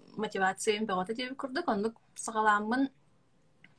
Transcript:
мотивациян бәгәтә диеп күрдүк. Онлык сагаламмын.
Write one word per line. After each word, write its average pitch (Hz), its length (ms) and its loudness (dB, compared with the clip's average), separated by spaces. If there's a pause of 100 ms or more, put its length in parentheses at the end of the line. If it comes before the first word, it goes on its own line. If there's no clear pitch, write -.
(160)
мотивациян 208 680 0
бәгәтә 185 280 -2
диеп 254 220 -6
күрдүк. 277 320 -4
Онлык 220 280 0 (180)
сагаламмын. 214 760 2 (920)